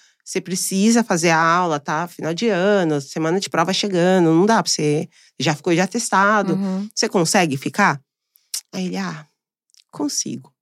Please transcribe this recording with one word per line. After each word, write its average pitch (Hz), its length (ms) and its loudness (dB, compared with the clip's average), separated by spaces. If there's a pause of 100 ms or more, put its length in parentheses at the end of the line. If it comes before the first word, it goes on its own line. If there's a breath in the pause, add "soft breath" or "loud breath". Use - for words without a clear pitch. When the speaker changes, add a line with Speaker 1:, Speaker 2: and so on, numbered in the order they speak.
(240 soft breath)
Speaker 1:
você - 160 -6
precisa 196 640 0
fazer 170 260 0
a 160 120 4
aula, 165 380 2
tá? 165 260 -6
Final 160 260 -8
de 226 160 -2
ano, 180 520 2
semana 160 400 -2
de - 100 -8
prova 170 240 0
chegando, 180 580 2
não 175 140 6
dá 220 160 4
pra - 80 -4
você, 151 380 -2 (300 soft breath)
já 135 160 0
ficou 170 200 0
de 165 60 2
atestado. 202 720 0
Speaker 2:
Uhum. 190 400 -4
Speaker 1:
Você 220 160 -2
consegue 170 480 0
ficar?" 151 420 -2 (720)
Aí 185 140 -6
ele: 180 100 -6
"Ah, 165 300 -10 (640)
consigo." - 720 -8